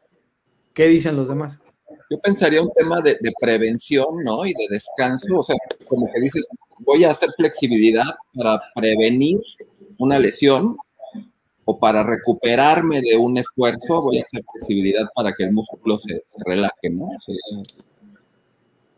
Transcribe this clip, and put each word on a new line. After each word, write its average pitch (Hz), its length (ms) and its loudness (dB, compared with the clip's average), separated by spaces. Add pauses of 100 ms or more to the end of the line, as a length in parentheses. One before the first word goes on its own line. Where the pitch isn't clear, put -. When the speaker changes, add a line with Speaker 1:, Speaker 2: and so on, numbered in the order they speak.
(720)
Speaker 1:
¿Qué 160 140 4
dicen 160 300 4
los 131 120 -2
demás? 143 300 -8 (500)
Speaker 2:
Yo 151 120 -6
pensaría 170 420 2
un 170 100 -2
tema 165 280 2
de, 147 200 4
de 113 200 -4
prevención, 117 800 0
¿no? 131 240 -4
Y 190 80 -2
de 107 160 -6
descanso, 131 680 -2
o 156 60 2
sea, 139 140 0 (320)
como 120 240 0
que 120 80 -2
dices, 139 280 -2 (300)
voy 139 240 4
a 165 80 6
hacer 160 260 0
flexibilidad 117 680 2 (260)
para 110 300 -2 (100)
prevenir 120 680 2 (580)
una 135 220 2
lesión 139 560 2 (880)
o - 160 -4
para 107 240 2
recuperarme 135 960 2
de 117 160 2
un 120 200 2
esfuerzo, 123 640 -2
voy 127 200 0
a - 20 -10
hacer 117 300 -12
flexibilidad 98 600 -2
para 107 220 -4
que - 80 -6
el 92 80 -2
músculo 107 480 -2
se, 92 260 -10
se - 220 -20
relaje, 98 420 -4
¿no? 90 180 -6
O 277 120 -12
sea, - 160 -14 (1600)